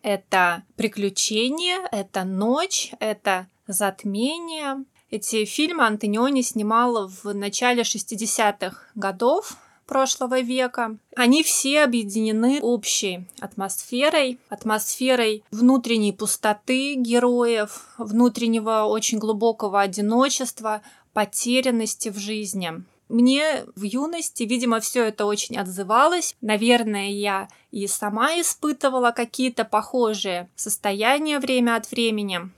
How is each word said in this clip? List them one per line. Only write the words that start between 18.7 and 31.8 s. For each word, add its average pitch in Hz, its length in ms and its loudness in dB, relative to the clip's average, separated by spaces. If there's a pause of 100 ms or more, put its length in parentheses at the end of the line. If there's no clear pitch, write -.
очень 214 360 0
глубокого 214 600 0
одиночества, 214 1000 0 (320)
потерянности 233 960 0
в 202 80 -10
жизни, 196 640 -6 (300)
мне 269 500 4 (120)
в 190 80 -8
юности, 277 600 -4
видимо, 233 360 0
все 233 240 -2
это 214 220 -2
очень 208 300 -2
отзывалось. 214 840 0
Наверное, 214 680 0
я 202 380 -2 (220)
и 196 160 -6
сама 226 560 -2
испытывала 262 680 0
какие-то 240 540 -2
похожие 214 920 0
состояния 247 840 0
время 254 360 2
от 226 160 -6